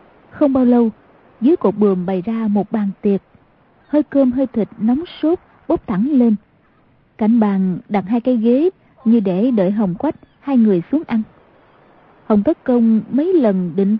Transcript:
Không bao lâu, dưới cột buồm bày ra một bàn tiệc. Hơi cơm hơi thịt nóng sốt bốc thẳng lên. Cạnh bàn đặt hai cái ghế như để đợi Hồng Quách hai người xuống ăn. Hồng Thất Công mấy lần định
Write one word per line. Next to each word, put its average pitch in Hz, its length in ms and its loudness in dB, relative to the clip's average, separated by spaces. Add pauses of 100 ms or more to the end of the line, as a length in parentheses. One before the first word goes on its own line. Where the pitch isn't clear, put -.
(320)
Không 285 220 0
bao 262 120 0
lâu, 240 240 2 (520)
dưới 294 140 2
cột 208 200 -2
buồm 196 300 0
bày 185 200 -4
ra 226 220 -4
một 202 240 -2
bàn 208 180 -4 (120)
tiệc. 196 200 -2 (680)
Hơi 294 160 0
cơm 269 280 0
hơi 254 160 -2
thịt 208 200 -4 (100)
nóng 247 260 -2 (180)
sốt 320 180 0 (280)
bốc - 200 -2
thẳng 208 240 -2
lên. 240 240 2 (840)
Cạnh 226 220 2
bàn 190 400 0 (100)
đặt 196 180 -2
hai 233 140 -2
cái 254 160 0
ghế 247 320 2 (360)
như 233 140 4
để 196 320 0
đợi 196 200 0
Hồng 202 240 -2
Quách 302 200 -6 (240)
hai 277 180 -2
người 208 240 4 (100)
xuống 302 160 -2
ăn. 226 140 -2 (1040)
Hồng 208 180 2
Thất 320 200 -2
Công 226 380 2 (100)
mấy 311 220 0
lần 190 420 0
định 196 240 0